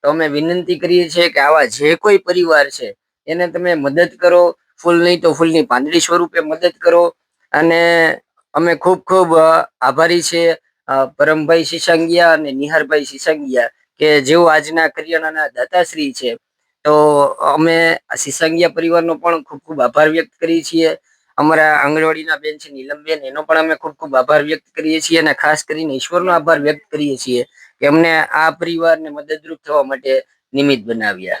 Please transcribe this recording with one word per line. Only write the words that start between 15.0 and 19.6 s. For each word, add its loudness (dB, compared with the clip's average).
દાતાશ્રી -4
છે. -6
તો 4
અમે 0
આ -10
સિસંગિયા -2
પરિવારનો -2
પણ -2
ખૂબ -18